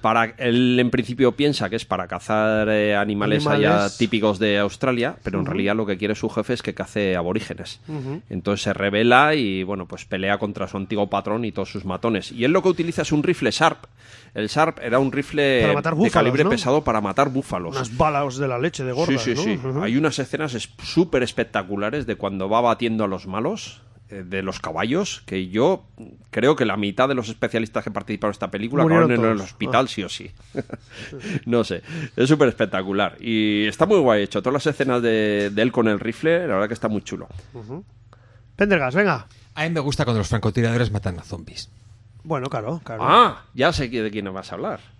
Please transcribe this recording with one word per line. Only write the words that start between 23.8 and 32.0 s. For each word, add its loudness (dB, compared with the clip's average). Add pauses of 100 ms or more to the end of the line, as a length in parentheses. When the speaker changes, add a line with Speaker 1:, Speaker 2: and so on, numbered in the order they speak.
Speaker 1:
eh, -14
de -4
los -6
caballos, -2
que -4
yo 2 (460)
creo 4
que 0
la 0
mitad 2
de 0
los -4
especialistas -4
que -8
participaron -4
en -6
esta -6
película -2
Speaker 2:
Murieron 6
Speaker 1:
acabaron 2
en 4
el 0
Speaker 2:
todos. -10
Speaker 1:
hospital, 0
Speaker 2:
Ah. -8
Speaker 1:
sí -6
o -6
sí. -12 (220)
<laughs> -8
No 2
sé, -6 (340)